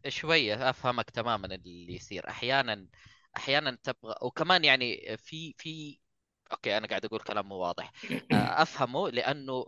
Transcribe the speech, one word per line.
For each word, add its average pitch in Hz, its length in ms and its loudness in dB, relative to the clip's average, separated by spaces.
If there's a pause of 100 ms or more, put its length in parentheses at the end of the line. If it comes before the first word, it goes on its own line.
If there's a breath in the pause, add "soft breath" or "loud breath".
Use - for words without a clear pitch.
شوية 131 640 4
أفهمك 123 400 0
تمامًا 110 440 0
اللي 87 400 -12
يصير. 90 340 -8
أحيانًا، 120 580 0 (500)
أحيانًا 135 460 0
تبغى، 113 400 -6
وكمان، 160 420 4
يعني، 127 520 4
في، 160 420 -12
في، 156 400 -12 (540)
أوكي، 104 240 -2
أنا 107 100 -2
قاعد 101 180 -4
أقول 110 160 -4
كلام 104 280 -4
مو 98 60 -10
واضح. 90 380 -4 (400 loud breath)
آه، - 20 4
أفهمه، 143 760 0
لأنه 131 580 -2